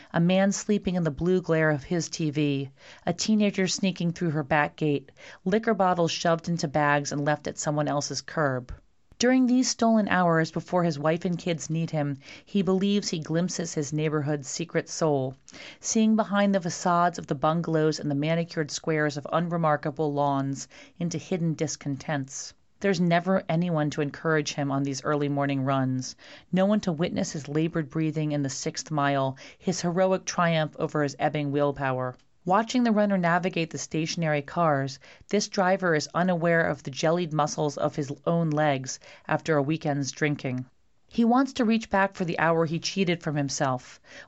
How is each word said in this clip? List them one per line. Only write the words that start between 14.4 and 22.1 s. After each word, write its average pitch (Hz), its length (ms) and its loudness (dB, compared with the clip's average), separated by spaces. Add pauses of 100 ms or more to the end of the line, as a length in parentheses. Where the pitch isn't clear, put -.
secret - 400 -4
soul, 135 480 0 (420)
seeing 220 380 2
behind 202 360 2
the 196 80 2
facades 175 560 0
of - 120 -10
the 156 80 -2
bungalows 156 640 0
and 147 100 -4
the 139 60 0
manicured 160 560 -2
squares 151 440 -2
of 143 160 -8
unremarkable 160 800 0
lawns 139 540 -2 (320)
into 170 180 -4
hidden 165 380 -2
discontents. 143 1000 -6 (260)